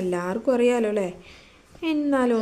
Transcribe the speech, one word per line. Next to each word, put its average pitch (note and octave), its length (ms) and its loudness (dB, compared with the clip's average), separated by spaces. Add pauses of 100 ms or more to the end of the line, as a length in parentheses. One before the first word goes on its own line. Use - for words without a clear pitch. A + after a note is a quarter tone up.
എല്ലാവർക്കും F#3 540 -2
അറിയാലോ A#3+ 360 2
അല്ലേ? G3+ 160 -2 (840)
എന്നാലും C4+ 500 2